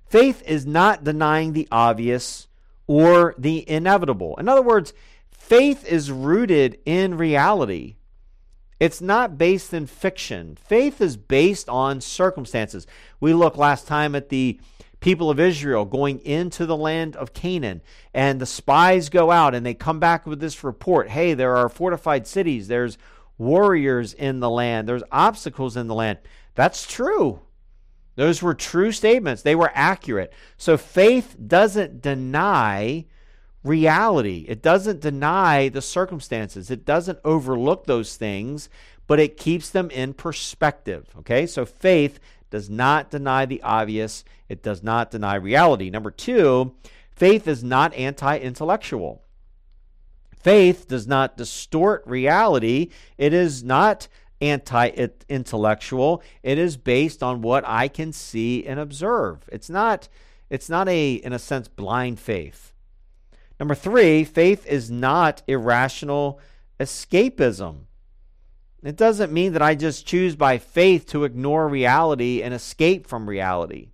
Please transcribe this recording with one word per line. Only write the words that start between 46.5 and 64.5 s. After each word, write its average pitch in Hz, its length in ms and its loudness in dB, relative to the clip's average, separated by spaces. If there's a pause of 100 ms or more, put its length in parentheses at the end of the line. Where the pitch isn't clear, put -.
faith 202 360 2
is 123 160 -4
not 135 300 0
anti-intellectual. 135 1300 -4 (1120)
Faith 180 520 4
does 123 180 -6
not 135 320 -2
distort 160 680 -2
reality. 135 840 0 (260)
It 143 160 0
is 165 300 0
not 160 460 0 (340)
anti-intellectual. 127 1800 -2 (200)
It 135 140 -2
is 160 220 -2
based 131 440 -2
on 127 200 -6
what 123 240 0
I 120 220 -2
can 160 220 -10
see 117 540 -6
and 135 160 -10
observe. 147 720 -6
It's 107 160 -14
not, 196 400 -4 (400)
it's - 220 -10
not 185 180 0
a, 156 240 0
in 123 220 -8
a 123 40 -6
sense, - 300 -8
blind 120 500 -6
faith. 87 540 -8 (880)
Number 147 140 -4
three, 175 500 4
faith 180 420 2